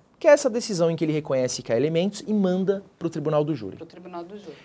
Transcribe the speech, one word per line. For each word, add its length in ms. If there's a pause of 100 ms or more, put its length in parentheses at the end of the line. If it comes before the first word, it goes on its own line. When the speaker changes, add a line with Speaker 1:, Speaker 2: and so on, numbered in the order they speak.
(180)
Speaker 1:
que 100
é 40
essa 180
decisão 400
em 60
que 80
ele 80
reconhece 500
que 120
há 20
elementos 500
e 80
manda 480 (160)
pro 120
tribunal 340
do 100
júri. 220
Speaker 2:
Pro 100
tribunal 380
do 140
júri. 260